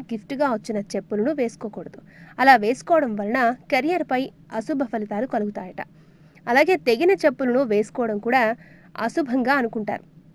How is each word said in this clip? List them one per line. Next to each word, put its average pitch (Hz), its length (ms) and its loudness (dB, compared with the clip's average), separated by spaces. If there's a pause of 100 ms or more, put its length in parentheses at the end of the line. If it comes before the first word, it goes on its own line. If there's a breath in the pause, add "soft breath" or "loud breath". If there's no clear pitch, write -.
(100)
గిఫ్ట్‌గా 254 460 -2
వచ్చిన 214 220 -6 (160)
చెప్పులను 208 460 -2
వేసుకోకూడదు. 226 640 -8 (360 loud breath)
అలా 262 180 8 (100)
వేసుకోవడం 262 500 2
వలన 208 240 -2 (320)
కెరియర్పై 285 500 0 (360)
అశుభ 277 240 -4 (100)
ఫలితాలు 214 420 -4
కలుగుతాయట. 208 460 -6 (680 soft breath)
అలాగే 302 260 4
తెగిన 254 340 2 (140)
చెప్పులను 262 380 2 (120)
వేసుకోవడం 214 540 -2
కూడా 254 160 4 (640 loud breath)
అశుభంగా 262 560 0
అనుకుంటారు. 220 440 -6 (280)